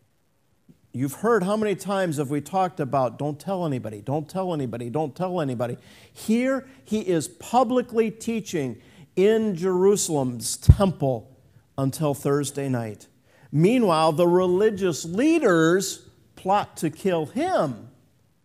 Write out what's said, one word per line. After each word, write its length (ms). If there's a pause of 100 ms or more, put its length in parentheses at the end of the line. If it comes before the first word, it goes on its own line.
(920)
You've 220
heard 300
how 120
many 200
times 420
have 140
we 100
talked 380
about, 400
"Don't 200
tell 260
anybody, 360
don't 260
tell 260
anybody, 360
don't 260
tell 240
anybody." 380 (340)
Here 560 (160)
he 180
is 260
publicly 840
teaching 680 (340)
in 400
Jerusalem's 1040
temple 800 (400)
until 360
Thursday 540
night. 400 (440)
Meanwhile, 600
the 140
religious 800
leaders 1040 (260)
plot 420
to 120
kill 380
him 640 (560)